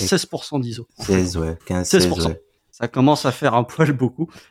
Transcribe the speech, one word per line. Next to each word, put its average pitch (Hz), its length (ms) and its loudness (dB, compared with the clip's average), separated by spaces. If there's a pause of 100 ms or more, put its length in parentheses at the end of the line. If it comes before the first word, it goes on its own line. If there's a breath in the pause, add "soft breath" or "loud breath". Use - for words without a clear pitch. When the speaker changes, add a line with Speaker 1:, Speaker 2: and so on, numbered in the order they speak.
Speaker 1:
seize 185 180 0
pour - 200 -8
cent 143 140 -4
d'iso. 117 280 -8 (120)
Speaker 2:
Seize, 92 380 0
ouais. 80 280 -4
Quinze, 90 220 -2
Speaker 1:
Seize 90 200 4
pour 87 140 0
cent. 82 80 0
Speaker 2:
seize, 80 60 -6
ouais. - 60 -18 (280)
Speaker 1:
Ça - 180 -8
commence 143 380 2
à 135 60 0
faire 127 240 0
un 120 80 4
poil 147 280 0
beaucoup. 131 380 -2 (220 loud breath)